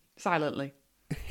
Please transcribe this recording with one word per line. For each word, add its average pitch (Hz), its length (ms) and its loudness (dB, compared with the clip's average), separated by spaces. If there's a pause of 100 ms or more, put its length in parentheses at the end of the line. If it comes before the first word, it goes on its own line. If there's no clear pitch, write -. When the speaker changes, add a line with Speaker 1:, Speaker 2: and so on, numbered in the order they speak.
(180)
Speaker 1:
Silently. 151 560 0 (380)
Speaker 2:
<laughs> - 40 -2 (160)